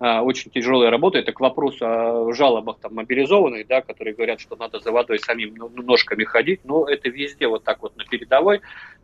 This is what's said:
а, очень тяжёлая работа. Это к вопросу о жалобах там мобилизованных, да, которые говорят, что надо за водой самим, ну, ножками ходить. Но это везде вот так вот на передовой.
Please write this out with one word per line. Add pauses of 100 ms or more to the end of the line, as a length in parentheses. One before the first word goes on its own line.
а,
очень
тяжёлая
работа.
Это
к
вопросу
о
жалобах
там
мобилизованных,
да,
которые
говорят,
что
надо
за
водой
самим,
ну,
ножками
ходить.
Но
это
везде
вот
так
вот
на
передовой. (440)